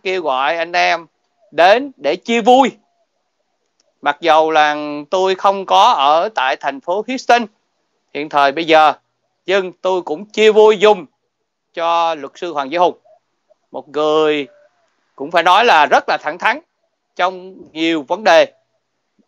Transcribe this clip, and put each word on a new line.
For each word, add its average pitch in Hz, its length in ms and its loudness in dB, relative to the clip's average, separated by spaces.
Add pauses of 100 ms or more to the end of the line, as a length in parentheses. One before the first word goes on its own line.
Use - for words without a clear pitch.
kêu 185 200 -6
gọi 143 340 -2
anh 170 160 -8
em 175 340 -2 (440)
đến 214 460 2
để 151 200 -4
chia 233 240 -4
vui. 247 320 2 (1300)
Mặc 143 180 -4
dầu 160 300 2
là 151 260 2 (340)
tôi 190 240 -2
không 196 320 -2
có 196 260 4
ở 156 420 0
tại 135 220 -4
thành 139 240 -8
phố 202 280 -6
Houston 240 380 0 (680)
hiện 147 140 -10
thời 143 240 2
bây 165 120 -6
giờ, 156 280 4 (540)
nhưng 185 260 -2
tôi 185 300 -4
cũng 160 240 -10
chia 214 260 2
vui 214 260 6
dùng 185 280 2 (680)
cho 170 400 -2
luật 139 200 -12
sư 175 180 -10
Hoàng 139 180 -8
Duy 170 80 -4
Hùng, 170 200 0 (720)
một 131 180 -16
người 151 580 -2 (680)
cũng 143 140 -14
phải 175 120 0
nói 185 220 4
là 160 220 4
rất 233 220 2
là 165 120 -2
thẳng 156 180 -8
thắn 233 220 -4 (560)
trong 185 380 -6 (180)
nhiều 160 360 -4
vấn 202 160 -6
đề, 165 280 4 (760)